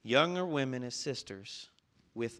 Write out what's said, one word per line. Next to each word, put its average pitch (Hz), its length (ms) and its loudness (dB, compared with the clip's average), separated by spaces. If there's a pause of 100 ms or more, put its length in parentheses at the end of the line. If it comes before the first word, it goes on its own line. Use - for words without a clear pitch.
younger 170 420 4
women 135 380 0
as 123 100 -6
sisters, - 760 -8 (440)
with 113 260 -4